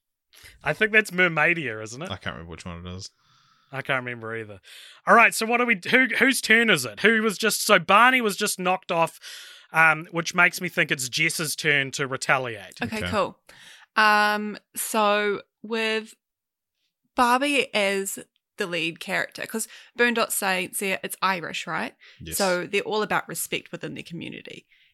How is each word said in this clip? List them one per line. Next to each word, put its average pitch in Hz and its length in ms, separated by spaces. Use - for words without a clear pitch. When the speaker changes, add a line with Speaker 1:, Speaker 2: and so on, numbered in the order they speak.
Speaker 1:
I 151 100
think 214 200
that's 220 200
Mermaidia, 160 720
isn't 113 200
it? 190 80
Speaker 2:
I 95 60
can't 90 180
remember 82 160
which 80 160
one 87 200
it 90 100
is. 92 140
Speaker 1:
I 135 100
can't 131 220
remember 113 320
either. 104 240
All 185 80
right, 214 200
so 220 120
what 233 140
are 247 60
we, 226 140
who, 262 160
whose 262 220
turn 226 300
is 151 140
it? 104 160
Who 220 220
was 214 160
just, - 280
so 202 140
Barney 233 400
was 208 160
just 208 240
knocked 185 320
off, 165 260
um, 160 400
which 165 220
makes 175 260
me 180 80
think 160 240
it's 131 160
Jess's 156 480
turn 143 360
to 143 140
retaliate. 127 760
Speaker 3:
Okay, 214 160
Speaker 2:
Okay. 202 100
Speaker 3:
cool. 190 300
Um, 208 600
so 208 680
with 220 500
Barbie 254 580
as 196 440
the 208 80
lead 170 340
character, - 460
'cause 220 200
Boondock 233 320
Saints, 185 500
yeah, 190 220
it's - 180
Irish, 185 460
right? 180 280
Speaker 2:
Yes. 156 160
Speaker 3:
So 180 300
they're 202 160
all 214 200
about 190 260
respect - 440
within 160 220
their 143 100
community. - 600